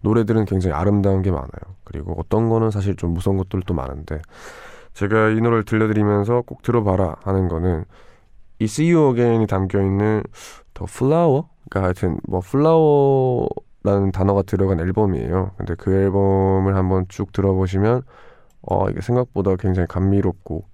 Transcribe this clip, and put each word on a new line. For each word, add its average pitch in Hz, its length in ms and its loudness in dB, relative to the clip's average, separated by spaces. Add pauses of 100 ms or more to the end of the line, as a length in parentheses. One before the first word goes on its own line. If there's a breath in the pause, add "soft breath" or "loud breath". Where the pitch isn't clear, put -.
노래들은 110 420 2
굉장히 92 320 0
아름다운 98 460 2
게 95 80 0
많아요. 78 520 -8
그리고 85 360 -10
어떤 110 300 -2
거는 113 220 2
사실 101 240 -2
좀 85 200 -4
무서운 98 220 -2
것들도 95 360 -6
많은데, 73 480 -8 (720 loud breath)
제가 110 380 2
이 110 100 0
노래를 113 240 2
들려드리면서 107 800 2
꼭 - 200 -16
들어봐라 101 640 0
하는 95 240 0
거는, 85 360 -2 (760 soft breath)
이 113 40 0
See 156 280 0
You 156 180 4
Again이 117 360 2
담겨있는 98 760 0 (520 loud breath)
더 90 120 -10
플라워? 151 640 0 (180)
그러니까 95 180 -2
하여튼 90 400 -2
뭐 90 140 -4
플라워라는 135 1700 0
단어가 98 300 2
들어간 95 380 0
앨범이에요. 92 800 -2
근데 92 160 -6
그 - 180 -2
앨범을 95 840 2
한번 92 340 0
쭉 - 240 -8
들어보시면, 95 680 2 (600 soft breath)
어, 95 260 -2
이게 87 120 -6
생각보다 101 560 -2
굉장히 92 320 0
감미롭고 95 840 -2